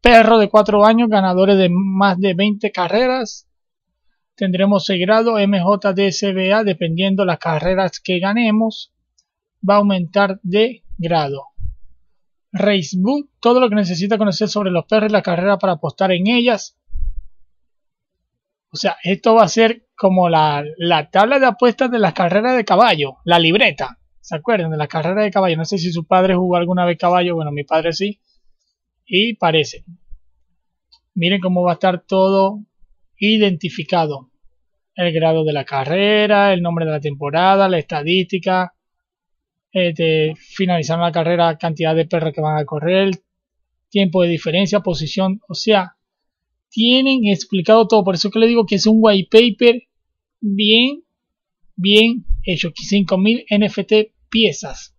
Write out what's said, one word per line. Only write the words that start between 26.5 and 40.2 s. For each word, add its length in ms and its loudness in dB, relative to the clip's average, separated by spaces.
alguna 280 -2
vez 120 0
caballo, 380 0
bueno, 180 -6
mi 120 -8
padre 280 -2
sí. 280 -6
Y 300 -2
parece. 500 -2
Miren 260 -2
cómo 220 -2
va 100 0
a 20 0
estar 320 -2
todo 580 0
identificado. 1120 -2
El 180 -2
grado 320 0
de 80 -2
la 120 -4
carrera, 880 0
el 100 -2
nombre 220 -2
de 80 -4
la 80 -4
temporada, 680 0
la 100 0
estadística, 960 -4
eh, 200 -2
de 440 -2